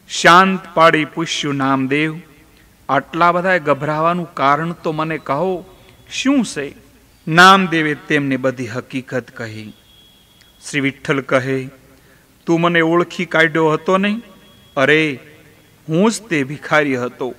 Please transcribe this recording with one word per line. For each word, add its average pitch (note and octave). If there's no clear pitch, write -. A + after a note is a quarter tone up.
શાંત F#3
પાડી D#3+
પૂછ્યું, D3+
"નામદેવ, C#3
આટલા E3
બધાય F3+
ગભરાવાનું D3+
કારણ D3
તો E3+
મને D#3
કહો, D#3+
શું C4
છે?" C#3+
નામદેવે E3
તેમને C#3
બધી B2+
હકીકત B2
કહી. G#2+
શ્રી D3+
વિઠ્ઠલ C3+
કહે, C3
"તું E3+
મને E3+
ઓળખી E3+
કાઢ્યો D#3+
હતો D#3
ને? G#3
અરે, D3
હું F#3
જ G#3
તે D3+
ભિખારી D3
હતો B2